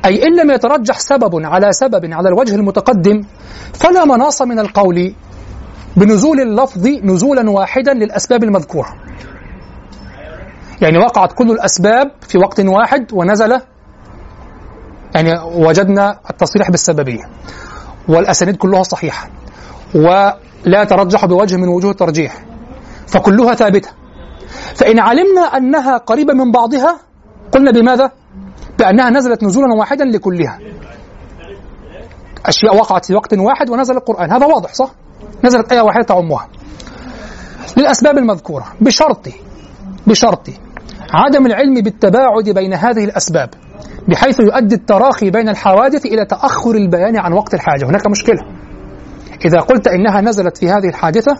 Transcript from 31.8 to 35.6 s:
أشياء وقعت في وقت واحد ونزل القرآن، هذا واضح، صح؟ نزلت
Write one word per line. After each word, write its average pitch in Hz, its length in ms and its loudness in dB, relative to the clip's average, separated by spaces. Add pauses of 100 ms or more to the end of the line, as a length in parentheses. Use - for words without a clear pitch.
أشياء 202 300 2
وقعت 190 280 0
في 185 100 -2
وقت 208 200 -2
واحد 233 360 0
ونزل 254 260 -2
القرآن، 190 360 -4
هذا 247 140 2
واضح، 285 280 0
صح؟ 262 160 -4 (540)
نزلت 247 280 2